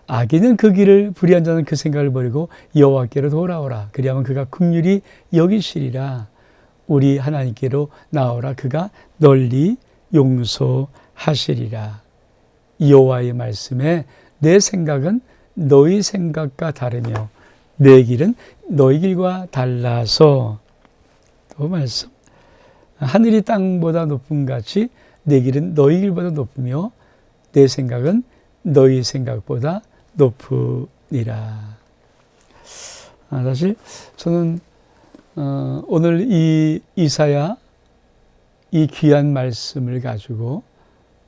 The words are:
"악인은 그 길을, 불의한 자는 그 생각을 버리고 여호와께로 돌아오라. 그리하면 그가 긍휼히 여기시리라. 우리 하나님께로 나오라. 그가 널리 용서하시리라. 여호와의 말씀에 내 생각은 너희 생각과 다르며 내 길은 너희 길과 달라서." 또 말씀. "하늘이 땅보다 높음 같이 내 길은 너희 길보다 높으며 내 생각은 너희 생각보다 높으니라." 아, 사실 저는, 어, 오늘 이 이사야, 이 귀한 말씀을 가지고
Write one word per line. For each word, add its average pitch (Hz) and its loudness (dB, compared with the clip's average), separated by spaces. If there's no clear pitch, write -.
"악인은 156 2
그 214 6
길을, 202 4
불의한 175 2
자는 165 0
그 143 -4
생각을 147 -2
버리고 127 -4
여호와께로 139 2
돌아오라. 143 -6
그리하면 135 -4
그가 131 -4
긍휼히 175 0
여기시리라. 139 -2
우리 139 2
하나님께로 135 -4
나오라. 127 -4
그가 147 -6
널리 139 2
용서하시리라. 127 -2
여호와의 131 4
말씀에 127 -4
내 165 6
생각은 170 -2
너희 156 4
생각과 160 -6
다르며 117 -6
내 135 10
길은 123 0
너희 143 2
길과 185 -2
달라서." 120 0
또 147 -6
말씀. 143 -6
"하늘이 214 2
땅보다 180 -2
높음 143 -4
같이 131 -4
내 143 2
길은 143 -2
너희 147 4
길보다 180 -4
높으며 135 -6
내 139 6
생각은 131 -2
너희 131 4
생각보다 127 -6
높으니라." 117 -4
아, 131 -6
사실 143 -2
저는, 170 -2
어, 139 -6
오늘 170 0
이 160 0
이사야, 151 -2
이 156 2
귀한 147 2
말씀을 127 -6
가지고 117 -10